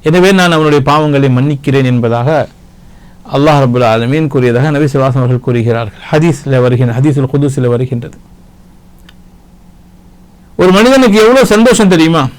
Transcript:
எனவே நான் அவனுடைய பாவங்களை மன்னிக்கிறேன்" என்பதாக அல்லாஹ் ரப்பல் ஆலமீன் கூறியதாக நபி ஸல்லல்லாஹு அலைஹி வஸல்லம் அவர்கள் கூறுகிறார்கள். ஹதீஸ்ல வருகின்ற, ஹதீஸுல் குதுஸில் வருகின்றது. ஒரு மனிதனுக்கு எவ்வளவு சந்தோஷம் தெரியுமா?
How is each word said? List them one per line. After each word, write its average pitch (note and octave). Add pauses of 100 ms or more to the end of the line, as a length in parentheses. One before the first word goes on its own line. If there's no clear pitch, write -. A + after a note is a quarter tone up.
எனவே F3+
நான் F3+
அவனுடைய D3+
பாவங்களை C#3+
மன்னிக்கிறேன்" C3+
என்பதாக B2 (840)
அல்லாஹ் C#3+
ரப்பல் B2
ஆலமீன் A#2+
கூறியதாக B2+
நபி D3
ஸல்லல்லாஹு D3
அலைஹி C#3
வஸல்லம் C3
அவர்கள் B2
கூறுகிறார்கள். A#2 (120)
ஹதீஸ்ல D3+
வருகின்ற, B2
ஹதீஸுல் C3+
குதுஸில் C#3
வருகின்றது. A#2+ (2500)
ஒரு F3+
மனிதனுக்கு A#3
எவ்வளவு A#3
சந்தோஷம் A3
தெரியுமா? D#3+ (100)